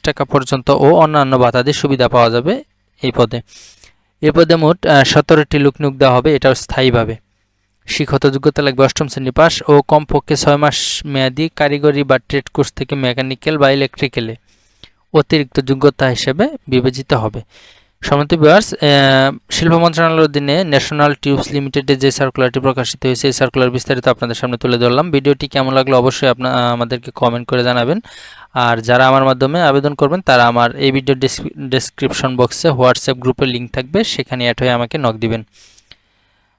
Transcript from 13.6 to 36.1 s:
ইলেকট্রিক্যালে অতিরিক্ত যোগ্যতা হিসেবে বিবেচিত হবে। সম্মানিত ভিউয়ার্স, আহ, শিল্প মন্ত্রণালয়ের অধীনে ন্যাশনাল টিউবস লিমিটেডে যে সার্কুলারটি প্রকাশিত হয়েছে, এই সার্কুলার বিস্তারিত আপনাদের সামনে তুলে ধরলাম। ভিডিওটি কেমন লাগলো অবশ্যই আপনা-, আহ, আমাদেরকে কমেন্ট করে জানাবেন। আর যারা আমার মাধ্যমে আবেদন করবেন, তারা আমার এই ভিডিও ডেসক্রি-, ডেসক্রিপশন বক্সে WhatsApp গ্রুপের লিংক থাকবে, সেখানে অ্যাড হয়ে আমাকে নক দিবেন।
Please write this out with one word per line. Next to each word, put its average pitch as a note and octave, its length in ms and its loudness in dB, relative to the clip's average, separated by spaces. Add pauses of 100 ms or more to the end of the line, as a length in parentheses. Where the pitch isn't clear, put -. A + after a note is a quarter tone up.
ইলেকট্রিক্যালে C3 640 -4 (800)
অতিরিক্ত D3+ 440 0 (120)
যোগ্যতা C#3 380 2
হিসেবে C3+ 380 -2 (220)
বিবেচিত B2+ 460 -2
হবে। A2 280 -4 (600)
সম্মানিত D3 320 -2
ভিউয়ার্স, E3 400 4
আহ, C#3 640 2 (120)
শিল্প E3 240 0
মন্ত্রণালয়ের E3 480 2
অধীনে D3 420 0
ন্যাশনাল D3 500 0
টিউবস - 380 -2
লিমিটেডে C#3 440 -2
যে C3 160 0
সার্কুলারটি C3 480 -2
প্রকাশিত B2+ 460 -4
হয়েছে, C3 220 -2
এই B2 60 0
সার্কুলার B2+ 360 0
বিস্তারিত B2+ 380 -4
আপনাদের A#2+ 280 -2
সামনে B2 220 -6
তুলে B2 200 0
ধরলাম। B2 340 0
ভিডিওটি C#3+ 360 0
কেমন C3 260 -2
লাগলো C3 240 2
অবশ্যই B2+ 300 0
আপনা-, B2+ 240 -2
আহ, A#2+ 220 0
আমাদেরকে A#2+ 380 -6
কমেন্ট A#2+ 360 -2
করে B2 160 -2
জানাবেন। B2 360 -2 (540)
আর A#2 280 0
যারা B2 260 2
আমার C3+ 160 2
মাধ্যমে C3+ 380 0
আবেদন C#3+ 340 2
করবেন, D3+ 260 0
তারা B2 260 4
আমার A#2+ 280 0
এই C#3 160 0
ভিডিও C3+ 240 -2
ডেসক্রি-, C3 540 -6
ডেসক্রিপশন C3 680 -4
বক্সে B2 320 0
WhatsApp B2+ 440 2
গ্রুপের B2+ 340 -2
লিংক A#2+ 240 -8
থাকবে, D3 320 -4
সেখানে B2+ 400 -6
অ্যাড A#2+ 160 -2
হয়ে B2+ 120 0
আমাকে A#2+ 260 -2
নক A#2+ 180 -2
দিবেন। A2 280 -4 (1160)